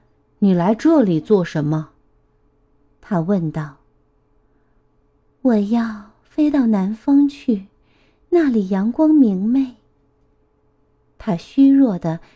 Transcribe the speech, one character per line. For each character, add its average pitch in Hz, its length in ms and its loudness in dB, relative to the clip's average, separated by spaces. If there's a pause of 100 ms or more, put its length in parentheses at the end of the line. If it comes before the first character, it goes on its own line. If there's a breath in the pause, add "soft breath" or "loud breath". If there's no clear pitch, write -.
(380)
你 196 160 0
来 180 200 0
这 302 280 2
里 180 180 0
做 185 240 0
什 156 220 -6
么？” 156 240 -6 (1120)
他 190 180 -6
问 165 320 -4
道。 151 280 -12 (1600)
“我 247 160 2
要 214 540 -4 (120)
飞 302 260 -2
到 277 180 0
南 208 280 -2
方 285 320 2
去， 214 380 -6 (640)
那 330 200 2
里 214 200 -2
阳 196 200 -2
光 311 200 0
明 220 340 2
媚。” 247 320 -2 (1500)
他 190 140 -4
虚 277 320 0
弱 269 320 2
地 165 220 -6 (140 soft breath)